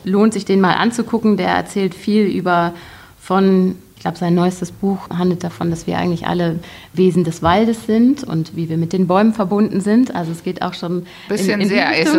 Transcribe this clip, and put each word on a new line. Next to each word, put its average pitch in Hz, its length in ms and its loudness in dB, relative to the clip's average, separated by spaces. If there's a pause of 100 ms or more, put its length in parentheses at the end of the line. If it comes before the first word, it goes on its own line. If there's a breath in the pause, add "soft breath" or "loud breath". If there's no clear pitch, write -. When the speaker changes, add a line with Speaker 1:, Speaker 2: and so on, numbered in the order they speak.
Speaker 1:
lohnt 208 300 2
sich, 226 120 -6
den 196 160 2
mal 175 140 4
anzugucken. 220 640 0
Der 180 120 0
erzählt 180 440 -2
viel 208 340 0
über 175 460 0 (460 loud breath)
von, 185 560 2 (220)
ich - 60 -20
glaub, 170 140 -6
sein 175 180 0
neuestes 180 360 -2
Buch 196 380 -4
handelt 175 340 -2
davon, 170 280 -6
dass 165 160 -6
wir 175 100 -4
eigentlich 175 300 -2
alle 170 320 -2 (340 loud breath)
Wesen 180 320 2
des 165 180 -6
Waldes 220 440 2
sind 240 360 2
und - 320 -6
wie 165 140 -4
wir 160 80 -2
mit 165 160 -2
den 185 140 2
Bäumen 208 260 4
verbunden 202 480 0
sind. 214 340 2
Also 170 160 -4
es 165 120 -10
geht 180 180 -6
auch 180 140 -6
schon 175 300 -6 (220 loud breath)
Speaker 2:
Bisschen 202 320 0
Speaker 1:
in, - 20 0
in 202 80 2
die 196 60 0
Speaker 2:
sehr 170 140 2
Speaker 1:
Richtung. 160 300 2